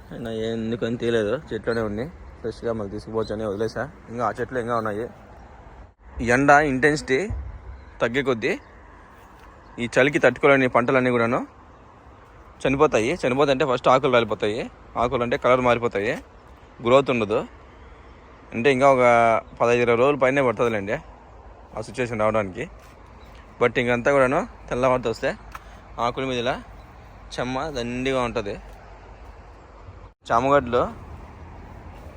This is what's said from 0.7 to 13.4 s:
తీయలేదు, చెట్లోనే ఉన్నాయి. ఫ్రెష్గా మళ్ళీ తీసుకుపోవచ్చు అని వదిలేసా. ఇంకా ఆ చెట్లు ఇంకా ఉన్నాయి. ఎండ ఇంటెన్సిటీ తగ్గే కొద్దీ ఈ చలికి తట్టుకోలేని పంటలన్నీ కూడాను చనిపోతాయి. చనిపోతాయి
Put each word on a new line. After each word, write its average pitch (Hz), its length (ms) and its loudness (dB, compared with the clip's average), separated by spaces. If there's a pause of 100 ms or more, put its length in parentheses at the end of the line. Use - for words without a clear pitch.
తీయలేదు, 113 320 0 (160)
చెట్లోనే 113 400 -4
ఉన్నాయి. 107 200 -6 (320)
ఫ్రెష్గా 117 360 -6
మళ్ళీ 101 180 -8
తీసుకుపోవచ్చు 110 400 -6
అని 110 140 -6
వదిలేసా. 110 340 -4 (280)
ఇంకా 117 180 -8
ఆ - 100 0
చెట్లు 127 240 -6
ఇంకా 117 200 -2
ఉన్నాయి. 110 220 -4 (1300)
ఎండ 139 160 4 (200)
ఇంటెన్సిటీ 131 480 0 (840)
తగ్గే 127 260 0
కొద్దీ 127 240 0 (1300)
ఈ - 20 -2 (100)
చలికి 143 300 4
తట్టుకోలేని 135 520 4
పంటలన్నీ 127 400 2
కూడాను 120 240 0 (1200)
చనిపోతాయి. 131 480 2 (120)
చనిపోతాయి 139 340 2